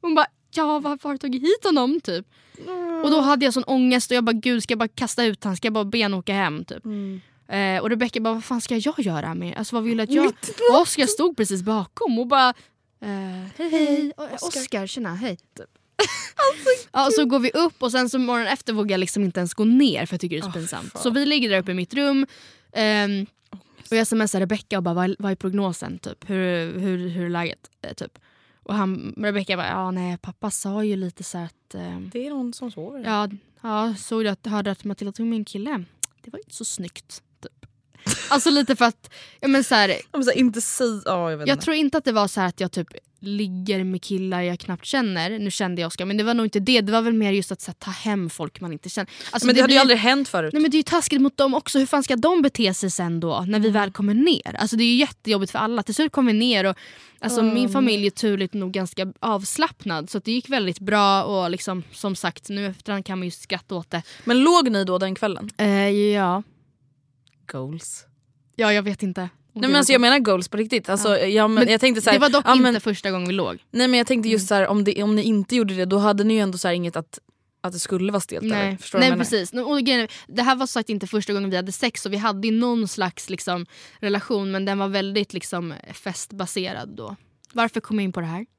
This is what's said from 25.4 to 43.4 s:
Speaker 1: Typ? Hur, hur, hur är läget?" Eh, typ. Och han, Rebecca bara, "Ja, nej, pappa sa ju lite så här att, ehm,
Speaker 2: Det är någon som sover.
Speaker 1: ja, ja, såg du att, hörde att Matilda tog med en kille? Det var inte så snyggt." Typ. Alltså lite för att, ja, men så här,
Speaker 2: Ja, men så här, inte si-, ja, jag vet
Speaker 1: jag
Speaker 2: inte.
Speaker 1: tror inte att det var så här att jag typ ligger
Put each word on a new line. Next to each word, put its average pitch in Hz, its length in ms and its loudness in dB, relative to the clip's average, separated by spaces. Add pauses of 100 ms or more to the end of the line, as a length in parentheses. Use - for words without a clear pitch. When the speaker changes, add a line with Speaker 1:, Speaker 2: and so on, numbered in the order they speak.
Speaker 1:
Typ? - 320 -14
Hur, 180 480 -2
hur, 180 300 -2
hur 175 160 -4
är 175 60 -4
läget?" 170 400 -6 (120)
Eh, - 120 -12
typ. - 240 -14 (440)
Och - 120 -6
han, 190 420 -4
Rebecca 202 400 -4
bara, 175 120 -4
"Ja, 185 220 -4
nej, 180 280 -4
pappa - 320 -10
sa 208 340 -4
ju 208 120 -2
lite 180 280 -8
så - 140 -12
här 170 60 -8
att, - 300 -20
ehm, 180 380 -12
Speaker 2:
Det 247 140 -8
är 294 40 -8
någon 247 220 -6
som 247 180 -12
sover. 240 340 -12
Speaker 1:
ja, 208 240 -2 (320)
ja, 220 380 -4
såg 226 260 -4
du 214 40 0
att, 196 180 -6
hörde 208 240 -2
att - 140 -8
Matilda 202 280 -6
tog 226 140 -4
med 233 100 -2
en 214 80 -4
kille? 208 400 -8 (400)
Det 226 60 -20
var 294 80 -14
inte - 160 -20
så 226 100 -12
snyggt." - 580 -12 (200)
Typ. - 100 -16 (760)
Alltså 285 220 4
lite 277 260 4
för 240 80 4
att, - 260 -2 (300)
ja, 269 80 0
men 269 160 4
så 262 100 2
här, 202 140 6
Speaker 2:
Ja, 185 80 2 (160)
men 277 120 -2
så 247 60 4
här, - 80 0
inte 233 220 2
si-, 226 440 -2
ja, 175 260 -2
jag 156 80 -4
vet 151 100 -4
Speaker 1:
jag 277 60 4
Speaker 2:
inte. 285 100 -6
Speaker 1:
tror 311 120 0
inte 311 220 0
att 277 60 -4
det 247 80 0
var 208 160 2
så - 120 -4
här 185 80 2
att - 120 -8
jag 180 120 -4
typ 175 140 -6 (340)
ligger 190 640 -4